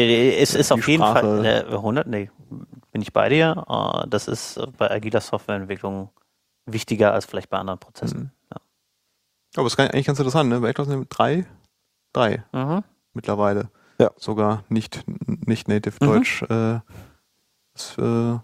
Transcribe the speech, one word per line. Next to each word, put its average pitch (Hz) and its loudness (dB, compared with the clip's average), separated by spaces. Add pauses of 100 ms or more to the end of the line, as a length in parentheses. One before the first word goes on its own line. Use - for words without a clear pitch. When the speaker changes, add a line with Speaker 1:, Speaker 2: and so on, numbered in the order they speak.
(340)
Speaker 1:
Äh, 98 2
es - 4
ist 147 4
Speaker 2:
die - 6
Speaker 1:
auf 113 2
jeden 156 4
Speaker 2:
Sprache. 107 4
Speaker 1:
Fall, 107 4
äh, 110 0
hundert, 110 -2
nee, 104 -6 (600)
bin 107 -4
ich - -10
bei 110 2
dir. 160 2
Äh, 50 -4
das 107 -2
ist - -8 (180)
bei 107 0
agiler 107 -2
Softwareentwicklung 98 -6 (560)
wichtiger 110 0
als 104 -2
vielleicht - -10
bei 95 -2
anderen 95 -8
Prozessen. - -10
Speaker 2:
Mhm. 135 -10 (220)
Speaker 1:
Ja. - -14 (1000)
Speaker 2:
Aber 131 2
es - -2
ist - -4
gar-, 135 6
eigentlich 131 -2
ganz 143 0
interessant, 139 2
ne? 120 2
Bei 113 0
Eclipse 143 -4
sind 135 -4
drei, 143 0 (680)
drei 110 0 (100)
Speaker 1:
Mhm. 143 -2 (300)
Speaker 2:
mittlerweile. 104 -2 (300)
Speaker 3:
Ja. 117 6
Speaker 2:
Sogar 107 -2
nicht, - -4 (420)
nicht 113 0
native - 0
Speaker 1:
Mhm. - 4
Speaker 2:
Deutsch. - 2
Äh, 113 0 (920)
das, - -16
äh, 117 0